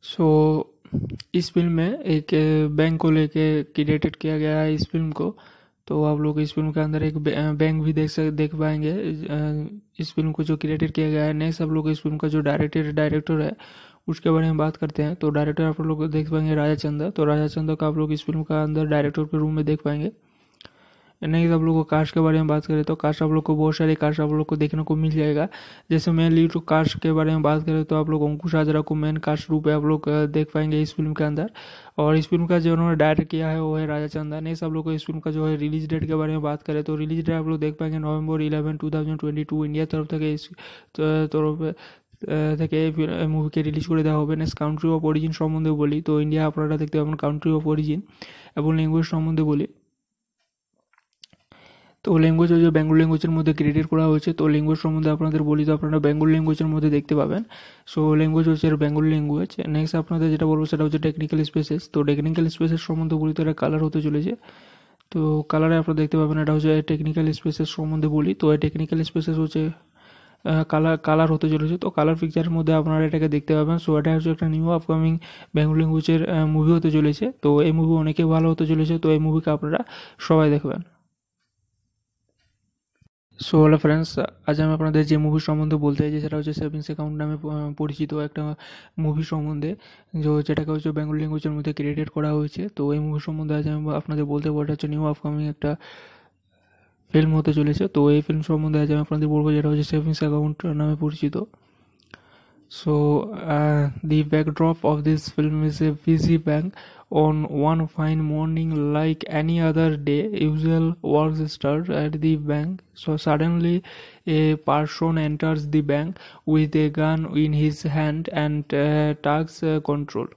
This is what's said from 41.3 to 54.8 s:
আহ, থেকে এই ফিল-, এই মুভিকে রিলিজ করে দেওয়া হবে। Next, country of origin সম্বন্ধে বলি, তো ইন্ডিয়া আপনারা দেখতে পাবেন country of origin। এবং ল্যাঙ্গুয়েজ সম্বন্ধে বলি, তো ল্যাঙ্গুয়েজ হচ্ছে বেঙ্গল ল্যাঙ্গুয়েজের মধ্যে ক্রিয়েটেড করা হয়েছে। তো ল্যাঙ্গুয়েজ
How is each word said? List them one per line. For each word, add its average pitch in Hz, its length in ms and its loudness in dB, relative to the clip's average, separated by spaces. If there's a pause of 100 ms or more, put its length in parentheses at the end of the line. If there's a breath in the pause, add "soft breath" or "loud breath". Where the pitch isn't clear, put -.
আহ, 151 320 -2
থেকে 160 280 0
এই 160 80 0
ফিল-, 156 200 -2
এই 165 140 -2
মুভিকে 156 360 0
রিলিজ 151 240 -2
করে 160 160 0
দেওয়া 151 180 2
হবে। 151 160 0
Next, 160 200 -4
country 156 420 0
of - 60 -2
origin 156 280 0
সম্বন্ধে 156 380 -2
বলি, 147 320 0
তো 151 180 2
ইন্ডিয়া 151 260 0
আপনারা 151 300 -2
দেখতে 151 220 -2
পাবেন 151 160 0
country 151 460 0
of 156 140 -4
origin। 151 260 -2 (560 loud breath)
এবং 156 200 0
ল্যাঙ্গুয়েজ 160 300 2
সম্বন্ধে 160 360 0
বলি, 151 240 0 (2500 soft breath)
তো 165 140 4
ল্যাঙ্গুয়েজ 160 340 4
হচ্ছে 165 180 6
বেঙ্গল 156 260 4
ল্যাঙ্গুয়েজের 160 340 4
মধ্যে 160 220 2
ক্রিয়েটেড 151 340 2
করা 160 200 2
হয়েছে। 156 260 2
তো 156 160 0
ল্যাঙ্গুয়েজ 151 320 2